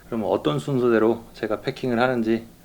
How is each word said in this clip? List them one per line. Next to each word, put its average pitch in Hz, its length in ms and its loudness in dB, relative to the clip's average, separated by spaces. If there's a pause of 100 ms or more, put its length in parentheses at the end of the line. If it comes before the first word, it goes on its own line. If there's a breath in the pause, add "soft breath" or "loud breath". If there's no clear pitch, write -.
그럼 113 180 -6
어떤 110 340 0
순서대로 117 640 2 (120)
제가 107 260 -4
패킹을 127 400 -4
하는지 117 460 0 (180 loud breath)